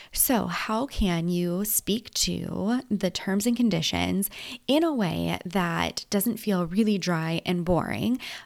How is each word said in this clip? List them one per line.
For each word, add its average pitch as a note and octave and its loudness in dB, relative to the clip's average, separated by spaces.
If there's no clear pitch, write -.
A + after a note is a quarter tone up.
So - 2
how A3 -2
can E3+ 2
you F3 0
speak - -2
to F3+ 0
the F#3+ 0
terms G3 -2
and A#3+ 2
conditions F#3 0
in D4 4
a D#4+ 2
way E3+ 0
that F3 -2
doesn't G#3+ 0
feel F3+ 0
really G#3 2
dry E3 0
and F3 0
boring, F3+ 0